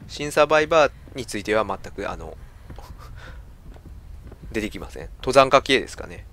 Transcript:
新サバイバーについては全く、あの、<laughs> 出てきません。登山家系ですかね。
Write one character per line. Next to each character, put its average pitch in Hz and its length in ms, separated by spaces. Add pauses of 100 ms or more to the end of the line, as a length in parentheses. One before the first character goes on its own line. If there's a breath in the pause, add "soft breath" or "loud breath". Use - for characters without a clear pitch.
新 147 240
サ 151 160
バ 156 140
イ 151 40
バ 156 240
ー - 20 (220)
に 127 140
つ 110 100
い 98 60
て 107 100
は 110 100
全 98 140 (160)
く、 - 160
あ - 80
の、 80 180 (1000 loud breath)
<laughs> - 1160
出 113 80
て 104 120
き 92 80
ま 80 100
せ 67 140
ん。 - 140
登 - 140
山 135 200
家 135 100
系 131 180
で - 80
す - 80
か - 120
ね。 87 260